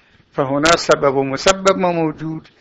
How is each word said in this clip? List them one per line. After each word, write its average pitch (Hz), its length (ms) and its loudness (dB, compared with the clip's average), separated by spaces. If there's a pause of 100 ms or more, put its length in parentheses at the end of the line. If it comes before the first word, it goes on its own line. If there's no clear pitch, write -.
(320)
فهنا 147 440 2
سبب 151 380 0
ومسبب 190 640 0
ما 180 140 0
موجود 156 560 -6 (120)